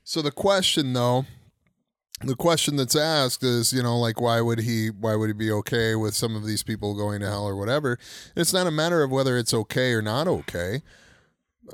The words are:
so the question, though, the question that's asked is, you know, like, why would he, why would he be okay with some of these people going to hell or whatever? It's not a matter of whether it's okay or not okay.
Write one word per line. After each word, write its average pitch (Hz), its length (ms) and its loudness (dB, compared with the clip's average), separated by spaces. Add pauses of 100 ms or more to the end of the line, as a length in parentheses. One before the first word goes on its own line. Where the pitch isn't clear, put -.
so - 160 -4
the 147 100 0
question, 185 600 2
though, 123 320 2 (1000)
the 131 120 -2
question 156 420 2
that's 131 200 0
asked 151 460 0
is, 120 300 2
you 127 100 0
know, 120 160 2
like, 117 220 0
why 117 220 4
would 117 180 0
he, 110 280 0
why 107 280 -2
would 110 120 0
he 107 40 0
be 110 180 -2
okay 110 440 0
with 107 200 0
some 113 220 -2
of 107 80 -8
these 107 180 -4
people 104 320 -4
going 104 260 -4
to 101 60 -4
hell 101 220 -4
or 98 80 -4
whatever? 123 420 -2 (380)
It's 175 160 2
not 180 140 2
a 170 40 0
matter 160 320 2
of 135 80 0
whether 131 280 2
it's 120 160 0
okay 127 400 0
or 110 80 0
not 120 260 -2
okay. 95 540 -4 (920)